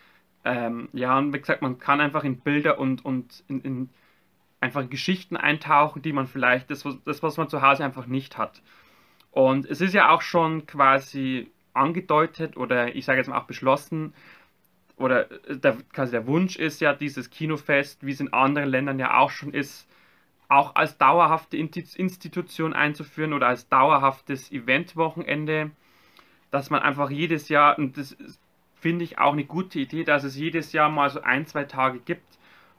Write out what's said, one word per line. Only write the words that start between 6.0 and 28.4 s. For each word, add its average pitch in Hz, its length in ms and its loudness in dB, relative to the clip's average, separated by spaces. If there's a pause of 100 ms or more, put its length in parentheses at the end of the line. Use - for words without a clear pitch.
die 156 100 -4
man 135 140 -2
vielleicht, 131 440 0
das, 143 140 -10
was, 139 200 -8
das, 147 180 -8
was 156 140 -2
man 160 120 -2
zu 143 140 -6
Hause 139 220 4
einfach 131 220 -6
nicht 135 320 -6
hat. - 240 -6 (680)
Und 135 360 4
es 139 140 -6
ist 185 140 0
ja 151 160 8
auch 165 120 6
schon 160 440 0
quasi 135 840 2 (240)
angedeutet 160 800 0
oder 123 380 -2
ich 131 100 -10
sage 131 140 2
jetzt 127 100 -2
mal 123 100 -4
auch 131 60 -6
beschlossen, 143 720 -2 (840)
oder 127 260 2 (240)
der, 131 280 0 (160)
quasi 131 200 -6
der 113 140 -4
Wunsch 175 300 0
ist 156 240 -6
ja, 147 120 2
dieses 139 380 -8
Kinofest, 151 720 -4
wie 139 80 -6
es 139 80 -10
in 143 120 -8
anderen 139 360 2
Ländern 135 300 -2
ja 127 200 0
auch 135 120 4
schon - 240 -12
ist, - 340 -8 (600)
auch 139 260 4
als 151 240 0
dauerhafte 160 580 4
Inti-, 151 400 -8
Institution 170 760 -6
einzuführen 151 600 -4
oder 127 160 2
als 123 200 -2
dauerhaftes 135 840 2
Eventwochenende, 151 1200 -4 (800)
dass 135 200 -4
man 151 100 0
einfach 139 300 0
jedes 151 380 -4
Jahr, 147 300 6
und 135 180 -4
das 139 160 -12
ist, - 280 -20 (340)